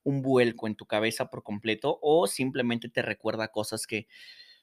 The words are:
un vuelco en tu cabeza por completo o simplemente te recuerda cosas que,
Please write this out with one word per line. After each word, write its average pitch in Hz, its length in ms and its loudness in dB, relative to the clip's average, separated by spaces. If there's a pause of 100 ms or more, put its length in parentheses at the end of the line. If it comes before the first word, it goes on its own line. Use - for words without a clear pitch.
un 139 180 0
vuelco 123 460 4
en 107 80 -4
tu - 100 -16
cabeza 113 460 -2
por 110 100 -10
completo 110 600 -2
o 160 240 6
simplemente 123 640 -2
te 123 120 -2
recuerda 110 460 -2
cosas 107 400 -4
que, 107 200 -4 (560)